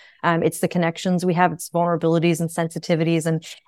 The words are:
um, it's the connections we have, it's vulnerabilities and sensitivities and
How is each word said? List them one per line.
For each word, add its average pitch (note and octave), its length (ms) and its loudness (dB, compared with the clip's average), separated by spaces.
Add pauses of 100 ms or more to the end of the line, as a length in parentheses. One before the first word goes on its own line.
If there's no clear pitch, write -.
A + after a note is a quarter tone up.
(240)
um, E3 200 2
it's D#3+ 180 -2
the F3+ 80 0
connections F3 560 -2
we F#3 80 2
have, F3 180 2
it's - 180 -10
vulnerabilities E3+ 680 2
and E3 100 -2
sensitivities E3 760 -2
and D#3+ 200 -2 (220)